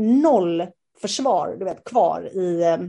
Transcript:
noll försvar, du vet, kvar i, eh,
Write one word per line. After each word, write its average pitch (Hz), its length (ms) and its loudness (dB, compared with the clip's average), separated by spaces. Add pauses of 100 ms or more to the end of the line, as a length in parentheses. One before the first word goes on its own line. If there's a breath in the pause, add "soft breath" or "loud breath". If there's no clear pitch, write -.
(220)
noll 180 440 2 (340)
försvar, 180 580 -2
du 190 60 -8
vet, 175 200 -10
kvar 170 500 0
i, 175 280 -2
eh, 165 160 2 (100)